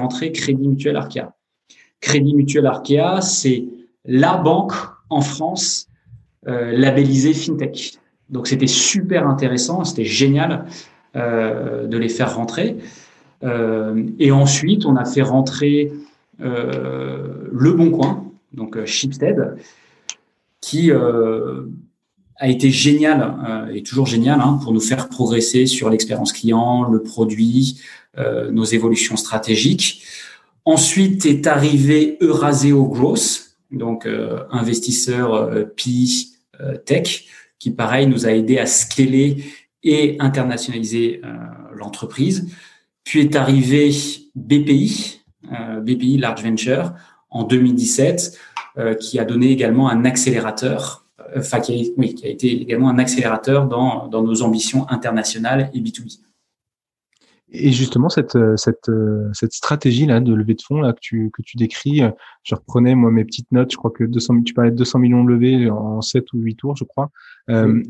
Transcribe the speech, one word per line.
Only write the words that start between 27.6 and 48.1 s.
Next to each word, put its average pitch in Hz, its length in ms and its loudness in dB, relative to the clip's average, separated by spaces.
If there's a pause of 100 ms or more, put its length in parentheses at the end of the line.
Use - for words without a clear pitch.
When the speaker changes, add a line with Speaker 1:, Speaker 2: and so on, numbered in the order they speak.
Speaker 1:
euh, 117 340 -4
nos 113 120 2
évolutions 110 540 0
stratégiques. 110 880 0 (580)
Ensuite 190 640 2
est 143 220 2
arrivé 147 720 4
Euraseo 143 640 4
Growth, 123 720 -2 (140)
donc, 117 340 -6
euh, 113 460 -6
investisseur, 120 840 -2
euh, 107 300 0
pi, - 720 -2 (260)
euh, 135 160 -6
tech, - 480 -4 (340)
qui, 117 120 -6
pareil, 123 360 0
nous 117 180 2
a 110 60 2
aidé 110 260 2
à 117 80 0
scaler 139 800 0 (400)
et 147 360 2
internationaliser, 120 1080 -2
euh, 117 80 -14 (420)
l'entreprise. 147 720 -4 (560)
Puis - 160 0
est 147 160 2
arrivé 135 560 4 (440)
B 131 300 2
P 143 80 4
I, - 480 0 (300)
euh, 113 300 -10
B 123 160 -2
P 123 80 -4
I 139 120 4
Large 113 260 -2
Venture 123 500 -2 (360)
en 117 140 -6
deux 127 160 2
mille 123 160 4
dix-sept, - 640 0 (380)